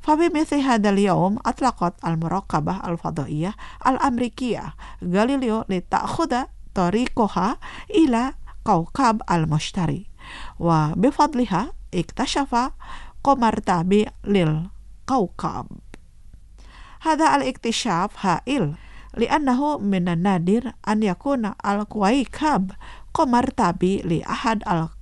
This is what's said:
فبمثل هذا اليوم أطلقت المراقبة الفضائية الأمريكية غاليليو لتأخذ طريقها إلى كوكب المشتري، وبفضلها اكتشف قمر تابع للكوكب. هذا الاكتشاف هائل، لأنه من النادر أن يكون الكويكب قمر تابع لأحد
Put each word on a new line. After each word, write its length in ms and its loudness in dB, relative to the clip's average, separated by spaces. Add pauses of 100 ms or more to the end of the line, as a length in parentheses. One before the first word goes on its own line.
فبمثل 540 2
هذا 340 4
اليوم 560 4
أطلقت 480 0 (120)
المراقبة 840 -2
الفضائية 680 -4 (320)
الأمريكية 840 -2 (300)
غاليليو 680 2
لتأخذ 760 -2 (320)
طريقها 800 0 (320)
إلى 440 2 (300)
كوكب 580 2 (100)
المشتري، 760 0 (500)
وبفضلها 1120 2 (220)
اكتشف 800 -2 (520)
قمر 360 4
تابع 460 2 (180)
للكوكب. 1400 -2 (1300)
هذا 340 4
الاكتشاف 920 0
هائل، 480 0 (440)
لأنه 600 2
من 320 0
النادر 600 2 (160)
أن 160 0
يكون 480 0 (140)
الكويكب 1040 0 (420)
قمر 300 4
تابع 600 2
لأحد 840 -2 (120)